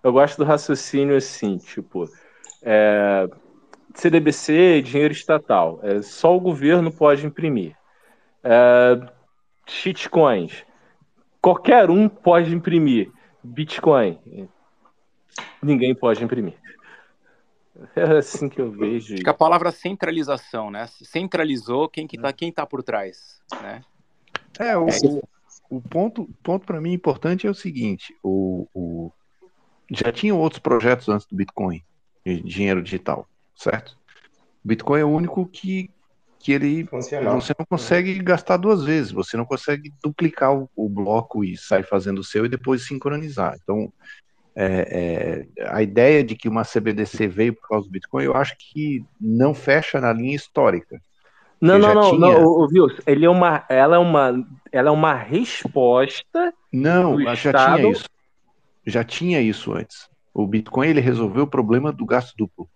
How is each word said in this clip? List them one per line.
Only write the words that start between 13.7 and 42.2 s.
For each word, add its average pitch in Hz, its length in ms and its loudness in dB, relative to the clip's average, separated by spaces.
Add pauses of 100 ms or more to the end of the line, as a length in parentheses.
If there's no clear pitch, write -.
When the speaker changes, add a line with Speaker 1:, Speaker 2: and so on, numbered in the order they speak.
Speaker 1:
ninguém 131 320 2
pode 113 280 0
imprimir. 117 360 -6 (1400)
É 165 220 2
assim - 300 -4
que 135 120 -8
eu 123 100 -4
vejo. 107 440 -6
Speaker 2:
Acho 92 100 -8
que - 60 0
a 147 40 0
palavra 170 380 0
centralização, 156 1000 -8
né? 104 160 -12 (160)
Centralizou 156 840 -6
quem 156 180 -12
que - 100 -18
tá, 127 160 -6
quem 165 200 -10
tá 156 120 -8
por 131 200 -12
trás, 98 560 -10 (200)
né? 104 200 -16 (760)
Speaker 3:
É, 226 180 -4
o, 165 100 -2
Speaker 2:
É 160 40 0
isso. 143 280 -2 (520)
Speaker 3:
o, 131 80 -10
o - 20 -10
ponto, 185 480 -6 (140)
ponto 190 220 -6
pra 165 160 -8
mim 170 120 -6
importante 175 540 -4
é 208 40 -2
o 196 40 -6
seguinte: 120 680 -8
o, 95 500 -4
o, 85 400 -12 (760)
já - 220 -4
tinham 208 260 -2
outros 160 220 -2
projetos 123 480 0
antes 104 180 -2
do - 80 -16
Bitcoin, 92 480 -6 (420)
de 90 180 -4
dinheiro 95 380 -2
digital, 90 460 -8 (300)
certo? - 420 -6 (680)
O - 40 -10
Bitcoin 139 320 -2
é 156 40 0
o 147 60 0
único 175 340 -2
que, 185 460 -10 (480)
que - 140 -4
ele, 147 340 -2
Speaker 4:
Funcional. 127 540 -4
Speaker 3:
você - 180 -8
não 160 80 -8
consegue 185 560 -2
gastar 180 340 0
duas 180 280 0
vezes, 143 260 -2
você 98 260 -6
não 117 80 -4
consegue 147 560 -6
duplicar 151 560 -2
o, 135 200 -8
o 107 120 -6
bloco 104 560 -4
e 90 120 -6
sair 95 260 -2
fazendo 98 380 -4